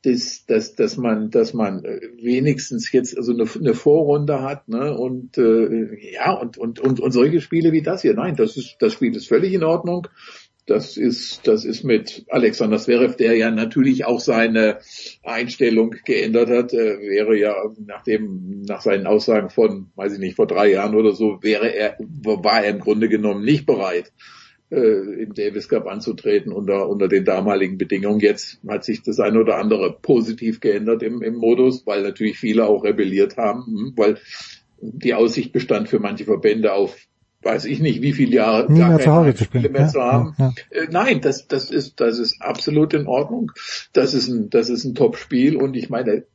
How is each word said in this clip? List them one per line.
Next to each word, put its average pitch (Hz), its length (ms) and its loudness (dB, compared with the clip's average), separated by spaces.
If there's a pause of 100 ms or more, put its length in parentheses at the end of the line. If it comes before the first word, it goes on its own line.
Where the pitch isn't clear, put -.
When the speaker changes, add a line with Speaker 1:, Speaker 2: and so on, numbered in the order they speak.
Speaker 1:
ist, - 440 -2
dass, 110 240 0
dass 107 220 -2
man, 110 340 -2
dass 113 220 2
man, 98 320 -4
äh, - 160 -8 (220)
wenigstens 127 720 -2
jetzt 127 260 0
also 120 140 -2
eine, 117 120 0 (140)
eine 147 160 0
Vorrunde 147 680 2
hat, 139 260 -10
ne, 127 280 -4
und, 127 400 -8
äh, 113 800 0
ja, 156 180 0
und, 117 240 -8
und, 117 240 -10
und, 127 200 0
und 127 120 -2
solche 147 280 4
Spiele 165 320 0
wie 156 100 0
das - 200 -4
hier. 110 120 2
Nein, 160 220 -4
das 113 200 0
ist, - 220 -12
das 110 140 2
Spiel 117 240 -2
ist - 120 -14
völlig 185 240 2
in 170 120 0
Ordnung. 175 420 -2 (640)
Das - 280 0
ist, - 500 -2
das 110 180 2
ist - 200 -8
mit - 440 -2
Alexander 110 500 2
Zverev, 120 380 2
der 113 200 2
ja 113 160 2
natürlich 127 520 0
auch 117 140 0
seine 113 600 2 (440)
Einstellung 117 720 0 (100)
geändert 113 460 2
hat, 123 220 2
äh, 110 280 0
wäre 104 380 2
ja 104 160 2 (320)
nach 101 160 -16
dem, 101 640 -4
nach 101 140 -8
seinen 98 260 0
Aussagen 107 440 0
von, 101 440 -2
weiß 101 200 -6
ich 98 40 -12
nicht, 95 160 -8
vor 110 140 0
drei 101 240 4
Jahren 104 240 0
oder 110 160 4
so, 104 300 -2
wäre 107 300 0
er, 104 280 -2
war 104 640 -2
er 104 60 2
im 101 100 -6
Grunde 107 280 0
genommen 104 360 0
nicht 151 200 2
bereit, 95 480 -2 (560)
äh, 104 540 0
im 104 120 -10
Davis 101 340 -6
Cup 107 180 -2
anzutreten 104 680 -2
unter, 98 360 -2
unter 101 180 0
den 92 180 2
damaligen 95 540 0
Bedingungen. 101 400 -2
Jetzt - 480 0
hat 107 180 -6
sich 120 200 -6
das 117 160 -2
eine 107 180 4
oder 110 200 4
andere 98 440 -2
positiv 113 560 0
geändert 110 460 0
im, 113 180 -6
im 113 140 -6
Modus, 123 500 2
weil 101 160 -2
natürlich 101 380 -4
viele 110 260 2
auch 107 160 4
rebelliert 101 540 0
haben, 117 300 -2
hm, 113 280 -8
weil 107 220 2 (640)
die 113 340 -4
Aussicht 113 380 -2
bestand 110 360 -2
für 110 120 0
manche 101 240 -8
Verbände 107 480 2
auf, 98 240 -2 (460)
weiß - 240 -2
ich 139 120 -4
nicht, 147 240 0
wie 139 100 0
viele 123 220 2
Jahre 113 380 4
Speaker 2:
Nie 160 80 8
Speaker 1:
gar 170 80 6
Speaker 2:
mehr 160 100 6
Speaker 1:
keine 131 60 2
Speaker 2:
zu 151 80 6
Hause 156 220 6
zu - 80 -6
Speaker 1:
Heimspiele 123 200 -2
Speaker 2:
spielen. 135 100 0
Speaker 1:
mehr 139 100 2
Speaker 2:
Ja, 156 60 4
Speaker 1:
zu 147 140 0
haben. 123 340 2
Speaker 2:
ja, 131 160 2 (200)
ja. 165 100 -4
Speaker 1:
Äh, 160 80 -4
nein, 185 300 2
das, - 260 -2
das - 240 -4
ist, - 300 -4
das 117 180 0
ist - 240 -6
absolut 151 500 0
in 147 140 0
Ordnung. 131 460 -4 (400)
Das 131 220 2
ist 123 120 0
ein, 113 240 -4
das 117 180 2
ist 120 160 -6
ein 123 120 -6
Top-Spiel 139 600 0
und 135 200 -2
ich 120 120 -8
meine 117 360 -2 (100)